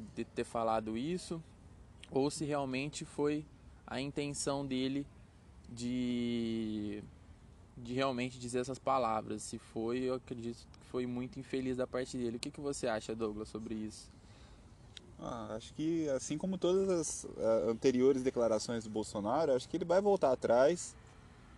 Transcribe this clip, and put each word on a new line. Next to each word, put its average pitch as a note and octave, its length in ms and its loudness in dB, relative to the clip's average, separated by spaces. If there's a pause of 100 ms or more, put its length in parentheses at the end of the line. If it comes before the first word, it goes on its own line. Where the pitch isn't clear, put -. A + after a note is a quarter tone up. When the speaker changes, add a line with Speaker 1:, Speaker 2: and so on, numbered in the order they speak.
(140)
Speaker 1:
de A#2+ 80 -4
ter A#2 220 -4
falado A2+ 540 0
isso, E3 440 -4 (680)
ou C3+ 200 4
se D#3 140 -4
realmente C#3+ 640 -2
foi D3 360 0 (440)
a A#2 160 -6
intenção C#3+ 640 -2
dele C3+ 400 0 (600)
de, A#2 1400 -2 (720)
de B2 200 -8
realmente B2+ 440 0
dizer B2 200 -2
essas B2+ 200 -2
palavras. A2 600 0
Se - 160 -8
foi, A2+ 440 -2
eu B2+ 160 0
acredito A#2 540 -8
que - 200 -20
foi B2+ 160 -2
muito B2 340 -6
infeliz C3 380 -4
da B2+ 80 0
parte B2+ 320 -4
dele. A#2+ 180 -2
O A#2+ 40 -8
que B2 100 -6
que C3+ 100 -12
você C#3+ 260 -2
acha, A2+ 280 0
Douglas, G#2+ 340 -2
sobre A2+ 260 -6
isso? G#2+ 360 -8 (1080)
Speaker 2:
Ah, A2 380 -8
acho - 160 -12
que, D#3+ 380 0
assim C3+ 260 -2
como F#3+ 220 -2
todas F#3+ 320 4
as, E3+ 360 0 (120)
ah, A2 320 4
anteriores B2+ 520 6
declarações A#2 600 2
do A2+ 60 -10
Bolsonaro, A2 640 0
acho B2 120 0
que - 120 -8
ele F3+ 80 -4
vai F3 160 4
voltar G3 300 6
atrás B2+ 640 4 (640)